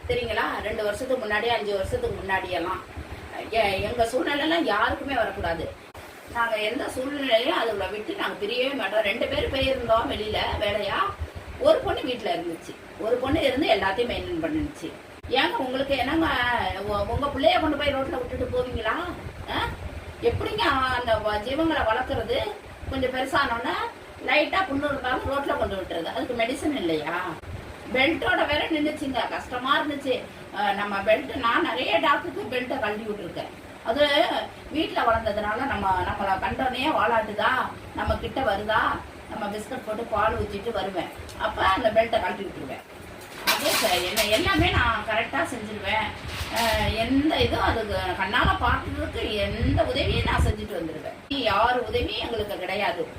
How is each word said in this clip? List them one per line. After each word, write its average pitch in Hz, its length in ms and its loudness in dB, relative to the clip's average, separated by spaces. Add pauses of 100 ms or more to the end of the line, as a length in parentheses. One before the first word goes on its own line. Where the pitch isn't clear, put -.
சரிங்களா? 240 420 -2 (160)
ரெண்டு 214 220 -4
வருஷத்துக்கு 233 400 -2
முன்னாடி, 214 260 0
அஞ்சு 208 220 0
வருஷத்துக்கு 196 460 -2
முன்னாடியெல்லாம் 180 640 -2 (720)
எ-, 208 280 4
எங்க 226 240 0
சூழ்நிலையெல்லாம் 285 600 2
யாருக்குமே 254 480 2
வரக்கூடாது. 175 500 -2 (680)
நாங்க 226 280 0
எந்த 220 280 -2
சூழ்நிலையும் 269 720 2
அதுல 208 300 0
விட்டு 214 240 -6
நாங்க - 260 -2
பிரியவே 247 360 0
மாட்டோம். 214 320 2
ரெண்டு - 180 0
பேர் - 260 0
போயிருந்தோம் 247 600 2
வெளியில 214 280 -2 (200)
வேலையா, 202 380 0 (640)
ஒரு 302 180 6
பொண்ணு - 240 -2
வீட்டுல 202 320 -2
இருந்துச்சு, 170 400 -6 (260)
ஒரு 226 160 2
பொண்ணு 269 260 2
இருந்து 269 260 2
எல்லாத்தையும் 202 440 2
மெயின்டைன் 180 320 -2
பண்ணுச்சு. 156 460 -2 (420)
ஏங்க 311 260 4
உங்களுக்கு 269 380 0
என்னங்க, 311 320 2 (540)
உ-, 208 260 0
உங்க 254 200 0
பிள்ளைய 302 320 4
கொண்டு 302 200 0
போய் 285 160 2
ரோட்ல 262 240 -2
விட்டுட்டு 247 320 -4
போவீங்களா? 240 440 -2 (540)
ஆ? - 100 -2 (640)
எப்படிங்க 427 420 0 (260)
அந்த 240 280 0
வ-, 214 260 0
ஜீவங்களை 285 400 0
வளர்க்கறது? 254 540 0 (500)
கொஞ்சம் 254 260 0
பெருசானோன்னா 269 600 0 (520)
லைட்டா 294 380 4
புண்ணு 277 200 0
இருந்தாலும் 254 460 -2
ரோட்ல 277 260 0
கொண்டு 208 180 0
விட்டுறது. 170 300 -4
அதுக்கு 247 300 -4
மெடிசன் 254 420 0
இல்லையா? 165 440 0 (720)
பெல்ட்டோட 320 520 4
வேற 294 220 2
நின்னுச்சுங்க. 294 600 0
கஷ்டமா 262 520 0
இருந்துச்சு. 277 400 -2 (360)
அஹ், 202 180 2
நம்ம 202 240 -2
பெல்ட், 220 380 2
நான் 240 260 4
நிறைய 262 380 2
டாக்குக்கு 294 540 2
பெல்ட்டை 247 260 -2
கழட்டி 214 240 -2
விட்டுருக்கேன். 175 440 -6 (360)
அது 285 240 4 (600)
வீட்ல 311 320 0
வளர்ந்ததுனால 220 640 2
நம்ம, 196 360 2
நம்மள 196 220 -2
கண்டோனே 240 680 0
வாலாட்டுதா, 214 580 2 (480)
நம்ம - 180 0
கிட்ட 240 260 -4
வருதா, 214 400 2 (500)
நம்ம 208 260 -6
பிஸ்கட் 220 300 -8
போட்டு 214 160 -4
பால் 220 400 2
ஊத்திட்டு 202 300 -4
வருவேன். 190 360 -4 (300)
அப்ப - 260 0
அந்த 220 240 4
பெல்ட்டை 226 320 4
கழட்டி 208 220 -2
விட்டுருவேன். - 380 -8 (760)
அதே 294 140 2
ச-, - 340 4
என்ன, 202 200 2
எல்லாமே 359 460 4
நான் 220 400 2
கரெக்டா 233 260 0
செஞ்சிருவேன். 214 720 -2 (480)
அஹ், 214 400 2
எந்த 269 420 4
இதுவும் 233 280 2
அதுக்கு 220 300 0
கண்ணால 185 560 2 (100)
பார்த்ததுக்கு 247 720 0
எந்த 208 500 2
உதவியும் - 420 2
நான் - 180 4
செஞ்சுட்டு 208 320 0
வந்துருவேன். 160 440 -6 (100)
யார் 240 500 4
உதவியும் 233 480 -2
எங்களுக்கு 208 320 -4
கிடையாது. 180 480 -2 (120)